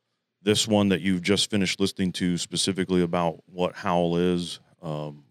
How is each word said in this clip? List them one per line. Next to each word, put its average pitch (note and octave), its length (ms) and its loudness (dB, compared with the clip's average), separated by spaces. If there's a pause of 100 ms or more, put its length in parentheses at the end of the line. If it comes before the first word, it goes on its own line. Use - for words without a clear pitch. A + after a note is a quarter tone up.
(420)
this G#2 260 2
one G#2 220 4
that F2 120 2
you've F2+ 200 0
just F#2+ 300 0
finished G2 280 0
listening F#2+ 340 0
to F2+ 240 0
specifically F2+ 680 0
about E2+ 420 -2
what F2+ 300 -4
Howl F2 400 0
is, F2 440 0 (220)
um, D2+ 500 -10